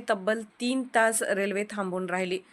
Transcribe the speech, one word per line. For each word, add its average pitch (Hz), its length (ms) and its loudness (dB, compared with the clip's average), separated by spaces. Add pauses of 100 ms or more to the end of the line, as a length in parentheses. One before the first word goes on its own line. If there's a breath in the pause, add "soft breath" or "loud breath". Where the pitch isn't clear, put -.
तब्बल 214 320 0 (200)
तीन 254 220 0 (120)
तास 226 280 4
रेल्वे 202 460 0
थांबून 185 360 -2
राहिली. 185 340 -2 (140)